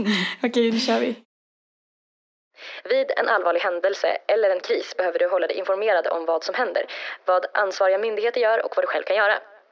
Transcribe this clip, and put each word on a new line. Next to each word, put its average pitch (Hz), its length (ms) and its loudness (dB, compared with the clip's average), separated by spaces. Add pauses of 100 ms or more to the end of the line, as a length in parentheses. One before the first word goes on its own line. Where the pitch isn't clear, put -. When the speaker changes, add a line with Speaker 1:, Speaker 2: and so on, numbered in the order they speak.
(260)
Speaker 1:
<laughs> - 160 -10
Speaker 2:
Okej, 240 300 2
nu 226 80 0
kör 233 200 0
vi. 240 140 -2 (1700)
Speaker 1:
Vid 262 220 2 (100)
en - 120 0
allvarlig 175 320 2
händelse 180 480 0 (200)
eller 214 220 4
en 185 100 0
kris - 360 -4
behöver 175 220 -2
du 175 100 2
hålla 180 180 2
dig - 120 -2
informerad 190 480 0
om 170 200 -2
vad 160 180 0
som 185 100 -6
händer, 202 280 -2 (440)
vad 185 280 2
ansvariga 190 440 2
myndigheter 226 420 -2
gör 226 240 2
och - 120 -6
vad 185 80 0
du - 20 -4
själv 156 180 -4
kan 190 120 0
göra. 208 180 4 (380)